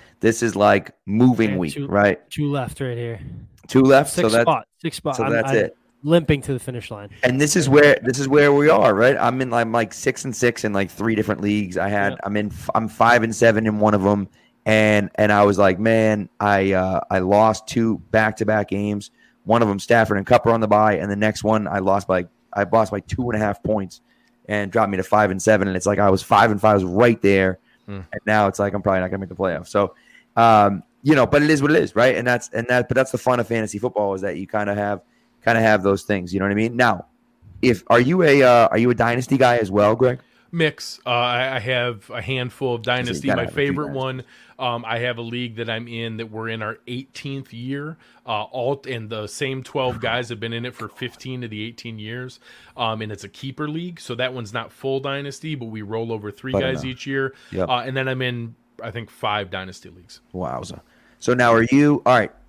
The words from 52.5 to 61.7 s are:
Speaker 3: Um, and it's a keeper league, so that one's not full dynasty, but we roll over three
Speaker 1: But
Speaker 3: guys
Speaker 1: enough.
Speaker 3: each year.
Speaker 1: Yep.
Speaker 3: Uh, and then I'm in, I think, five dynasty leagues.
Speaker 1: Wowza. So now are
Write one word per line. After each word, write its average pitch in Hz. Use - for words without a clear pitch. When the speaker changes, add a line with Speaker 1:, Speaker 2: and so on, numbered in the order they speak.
Speaker 3:
Um, 113
and 107
it's 98
a 101
keeper 139
league, 165
so 120
that 127
one's 113
not 113
full 135
dynasty, 139
but 120
we 110
roll 113
over 104
three 131
Speaker 1:
But 107
Speaker 3:
guys 131
Speaker 1:
enough. -
Speaker 3:
each -
year. 135
Speaker 1:
Yep. 92
Speaker 3:
Uh, 123
and 131
then 131
I'm 127
in, 120
I 117
think, 113
five 104
dynasty 92
leagues. 87
Speaker 1:
Wowza. 67
So 120
now 123
are 113